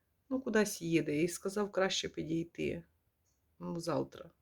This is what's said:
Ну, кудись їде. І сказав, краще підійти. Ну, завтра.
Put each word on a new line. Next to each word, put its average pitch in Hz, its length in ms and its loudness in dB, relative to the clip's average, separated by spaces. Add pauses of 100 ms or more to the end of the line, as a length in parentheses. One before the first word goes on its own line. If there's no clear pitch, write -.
(280)
Ну, 262 120 -2
кудись 214 420 2
їде. 156 400 4
І 175 60 4
сказав, 202 440 -2
краще 190 360 2
підійти. 165 760 -4 (760)
Ну, 175 220 -6
завтра. 147 500 -4 (120)